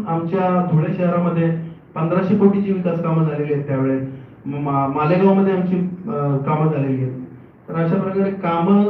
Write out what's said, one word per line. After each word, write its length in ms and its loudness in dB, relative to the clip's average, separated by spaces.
आमच्या 640 0
धुळे 260 2
शहरामध्ये 520 2
पंधराशे 420 0
कोटीची 340 4
विकास 320 -2
कामं 200 2
झालेली 300 -2
आहेत 140 -2
त्यावेळेस. 360 0
म-, 100 -6
मा-, 400 -2
मालेगावमध्ये 580 4
आमची, 220 0
अं, 300 -2
कामं 340 0
झालेली 320 -2
आहेत. 100 -6
तर 40 -8
अशा 220 0
प्रकारे 360 -2
कामं 580 2